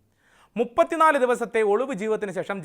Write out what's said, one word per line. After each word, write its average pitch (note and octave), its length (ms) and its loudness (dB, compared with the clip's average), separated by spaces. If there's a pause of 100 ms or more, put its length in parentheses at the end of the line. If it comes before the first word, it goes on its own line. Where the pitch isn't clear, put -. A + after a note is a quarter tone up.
(560)
മുപ്പത്തിനാല് D#4 680 2
ദിവസത്തെ A#3 380 0 (100)
ഒളിവ് B3+ 280 0
ജീവിതത്തിന് G#3 360 -4
ശേഷം F#3+ 300 -6